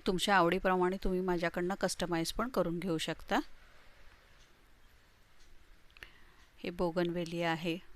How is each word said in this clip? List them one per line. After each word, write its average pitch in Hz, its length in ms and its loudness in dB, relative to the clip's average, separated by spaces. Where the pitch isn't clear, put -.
तुमच्या 196 280 4
आवडीप्रमाणे 185 680 4
तुम्ही 185 180 2
माझ्याकडनं 180 540 0
कस्टमाइज 170 560 0
पण 233 180 -2
करून 175 300 0
घेऊ 175 180 -2
शकता. 170 420 -2
हे 190 60 -4
बोगनवेलिया 170 840 -2
आहे, 160 260 -2